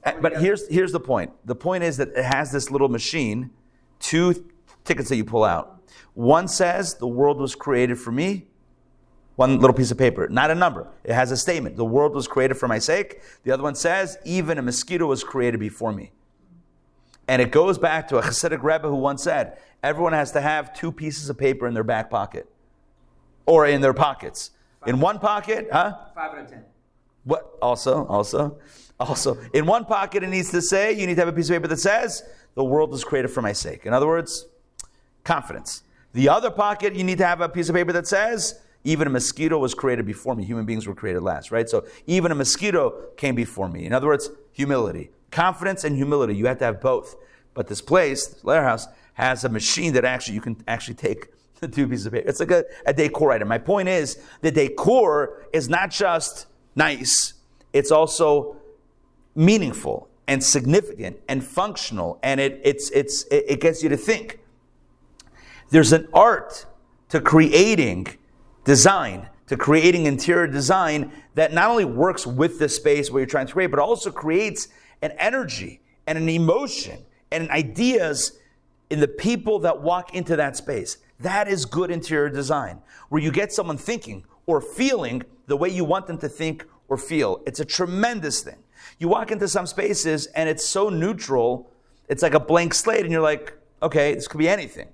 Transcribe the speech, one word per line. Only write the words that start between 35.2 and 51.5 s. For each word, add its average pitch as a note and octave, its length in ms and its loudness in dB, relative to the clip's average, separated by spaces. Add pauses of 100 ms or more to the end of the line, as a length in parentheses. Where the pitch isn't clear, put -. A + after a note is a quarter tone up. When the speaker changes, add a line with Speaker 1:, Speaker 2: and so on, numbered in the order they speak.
Speaker 1:
confidence. - 580 -6 (300)
The C3 160 4
other G#3+ 220 4
pocket, G3+ 440 0
you F#3 100 -2
need F#3 140 0
to F#3 80 4
have F3 140 0
a E3+ 80 0
piece E3+ 200 -4
of E3 60 0
paper F3 180 2
that E3+ 140 -2
says, G#3+ 540 -2 (240)
"Even D3 220 2
a C#3 40 0
mosquito D3+ 480 0
was B2+ 160 -2
created A#2+ 320 -2
before A2+ 300 -6
me." G2+ 80 -6
Human A2 200 -6
beings A2 220 -4
were G2 80 -8
created F2+ 280 -4
last, E2+ 280 -4
right? A2+ 180 0
So - 160 0 (220)
even E3+ 240 2
a D#3 40 0
mosquito C#3+ 600 0 (220)
came C3+ 180 -2
before A2+ 340 -4
me. E2+ 180 -8
In F#2 60 -4
other C3 140 0
words, D3 240 0 (220)
humility. A#2+ 580 -2 (200)
Confidence F#3 540 0
and D3 120 -2
humility. C#3 400 0
You G#2+ 100 0
have B2+ 120 0
to C3+ 60 -2
have A2 160 -2
both. B2+ 360 -2 (380)
But B2+ 140 -6
this G#2 120 -8
place, D#3 460 2
this - 180 -20
Lair D3+ 200 4
House, A2+ 220 0 (280)
has B2+ 300 -2
a C3 40 0
machine A#2+ 460 -2
that B2 100 4
actually, B2+ 300 -2
you G#2+ 60 -4
can A2+ 160 -8 (120)
actually A#2 260 -6
take - 340 -10 (160)
<laughs> - 160 -20